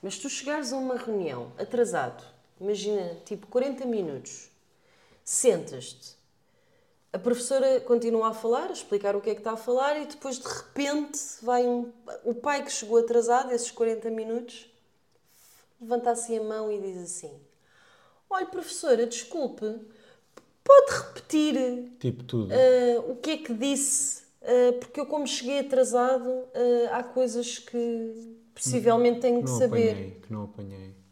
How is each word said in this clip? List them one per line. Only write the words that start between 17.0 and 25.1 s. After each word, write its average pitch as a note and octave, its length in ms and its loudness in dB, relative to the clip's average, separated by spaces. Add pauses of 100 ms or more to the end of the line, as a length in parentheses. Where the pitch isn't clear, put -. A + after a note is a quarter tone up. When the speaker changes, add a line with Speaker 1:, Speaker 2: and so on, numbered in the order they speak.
Speaker 1:
assim: D#3+ 300 -12 (960)
Olha, F#4 180 -4
professora, C#4 600 0
desculpe, - 580 -6 (1000)
pode C#5 280 10
repetir, B3+ 1040 -2
Speaker 2:
Tipo B2+ 260 -4
tudo. G#2+ 280 -2
Speaker 1:
eh, B3 460 6 (100)
o B3+ 80 -4
que D4+ 160 -4
é D4+ 60 0
que D#4 160 -8
disse? - 680 -2 (200)
Eh, B3 300 4
porque B3 280 -6
eu, C#4+ 60 -2
como D4 200 -2